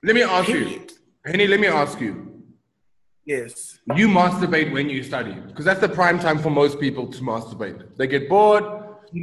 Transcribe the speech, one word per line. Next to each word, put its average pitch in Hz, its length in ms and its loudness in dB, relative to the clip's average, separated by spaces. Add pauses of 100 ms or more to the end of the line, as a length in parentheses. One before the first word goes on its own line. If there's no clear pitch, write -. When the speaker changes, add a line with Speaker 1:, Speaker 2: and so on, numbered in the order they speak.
Speaker 1:
Let 208 100 4
me 240 80 4
ask 185 260 2
you, 233 60 2 (100)
Speaker 2:
Period. - 280 -10 (320)
Speaker 1:
Henny, 190 240 2
let 202 100 4
me 208 80 2
ask 151 340 0
you. 98 280 -8 (960)
Speaker 2:
Yes. 123 540 -10 (180)
Speaker 1:
You 208 120 4
masturbate 175 640 2
when 143 180 -2
you 135 120 -6
study, 120 320 -8 (200)
'cause 147 100 -10
that's 190 160 2
the 202 80 2
prime 175 320 2
time 156 180 0
for 156 120 -2
most 143 300 2
people 135 280 -4
to - 140 -14
masturbate. 110 760 -8
They 131 100 -2
get 139 220 -2
bored. 208 360 6 (580)